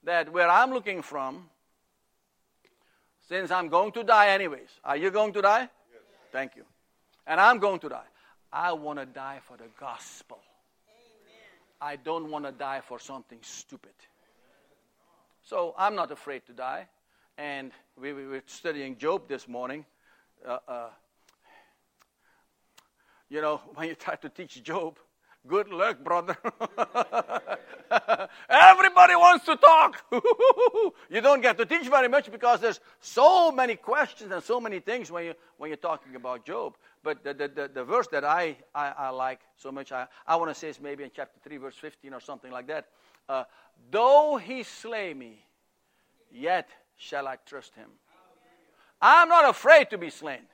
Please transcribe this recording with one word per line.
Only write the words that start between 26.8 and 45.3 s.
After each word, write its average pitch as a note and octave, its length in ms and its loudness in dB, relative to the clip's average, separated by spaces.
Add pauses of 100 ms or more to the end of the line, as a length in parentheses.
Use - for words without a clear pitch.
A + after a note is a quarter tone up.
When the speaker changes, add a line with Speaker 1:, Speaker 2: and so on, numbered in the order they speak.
Speaker 1:
Everybody F4+ 680 10
wants F4 300 6
to D#4 100 0
talk. D#4+ 540 8
<laughs> - 20 -6 (1000)
You G3 100 -4
don't C4+ 220 4
get A3+ 160 2
to A#3 80 -2
teach D#4+ 220 -4
very C4 200 2
much B3 240 -2
because A#3 280 0
there's A3 200 -4 (200)
so E4 520 4
many B3+ 240 -2
questions A#3 560 -6
and F3 100 -10
so B3 160 -6
many G#3+ 220 -10
things A3 300 -10
when E3+ 160 -12
you, E3 80 -14 (240)
when D3+ 100 -16
you're D3+ 80 -12
talking D3 400 -10
about B2 300 -12
Job. E3+ 280 -12 (280)
But D3+ 200 -10
the, C#3+ 120 -10
the, C#3+ 140 -10
the, C#3 260 -12
the B2+ 100 -10
verse G#3 240 -4
that C#3+ 160 -6
I, D#3 320 -4 (180)
I, C#3+ 220 -8
I C3+ 140 -8
like C3 300 -8 (160)
so C3+ 140 -20
much, C#3 220 -16
I, B2+ 140 -12 (200)
I D#3+ 100 0
wanna D#3+ 180 -4
say D#3+ 160 -14
it's C#3 100 -18
maybe C#3+ 240 -14
in B2+ 100 -20
chapter - 300 -16
three, D3 140 -20
verse B2+ 160 -16
fifteen C#3 400 -20
or B2 60 -18
something C3 300 -20
like B2 180 -14
that. D3+ 180 -10 (420)
Uh, C3+ 160 -6 (460)
"Though C#4 480 4
he A#3+ 240 -12
slay G#3+ 500 -14
me, A2+ 320 -20 (840)